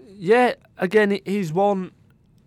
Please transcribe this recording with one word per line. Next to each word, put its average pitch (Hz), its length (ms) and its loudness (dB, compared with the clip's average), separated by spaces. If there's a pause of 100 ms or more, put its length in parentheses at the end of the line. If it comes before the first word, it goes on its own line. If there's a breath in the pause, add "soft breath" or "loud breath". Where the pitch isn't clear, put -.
Yeah, 208 460 0 (240)
again, 202 340 2
it, - 160 -6
he's 190 240 -4
one. 190 400 -2 (540)